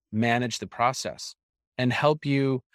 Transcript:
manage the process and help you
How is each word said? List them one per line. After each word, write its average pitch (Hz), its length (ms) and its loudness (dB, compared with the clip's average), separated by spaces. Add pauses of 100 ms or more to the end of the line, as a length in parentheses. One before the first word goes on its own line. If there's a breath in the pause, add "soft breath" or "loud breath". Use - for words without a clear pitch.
(120)
manage 117 480 0
the 95 80 -10
process - 640 -4 (420)
and 123 160 2
help 151 320 2
you 135 380 0 (120)